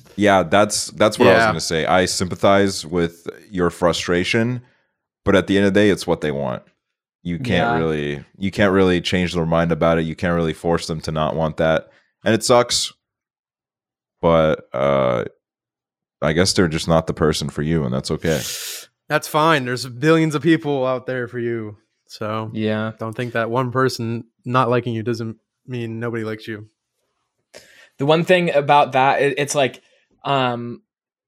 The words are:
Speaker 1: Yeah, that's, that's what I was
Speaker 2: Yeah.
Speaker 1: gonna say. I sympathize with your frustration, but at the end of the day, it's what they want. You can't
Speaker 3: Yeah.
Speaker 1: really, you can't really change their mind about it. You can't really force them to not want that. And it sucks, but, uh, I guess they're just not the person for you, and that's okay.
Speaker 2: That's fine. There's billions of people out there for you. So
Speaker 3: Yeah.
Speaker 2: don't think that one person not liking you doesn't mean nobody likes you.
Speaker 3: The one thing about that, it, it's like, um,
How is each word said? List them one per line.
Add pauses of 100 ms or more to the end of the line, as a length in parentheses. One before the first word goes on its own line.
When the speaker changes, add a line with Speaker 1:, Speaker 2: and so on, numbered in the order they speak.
(180)
Speaker 1:
Yeah,
that's,
that's
what
I
was
Speaker 2:
Yeah.
Speaker 1:
gonna
say.
I
sympathize
with (220)
your
frustration, (640)
but
at
the
end
of
the
day,
it's
what
they
want. (600)
You
can't (220)
Speaker 3:
Yeah.
Speaker 1:
really, (120)
you
can't
really
change
their
mind
about
it.
You
can't
really
force
them
to
not
want
that. (360)
And
it
sucks, (1300)
but,
uh, (960)
I
guess
they're
just
not
the
person
for
you,
and
that's
okay. (640)
Speaker 2:
That's
fine.
There's
billions
of
people
out
there
for
you. (300)
So
Speaker 3:
Yeah.
Speaker 2:
don't
think
that
one
person (220)
not
liking
you
doesn't (300)
mean
nobody
likes
you. (1300)
Speaker 3:
The
one
thing
about
that,
it,
it's
like, (420)
um, (460)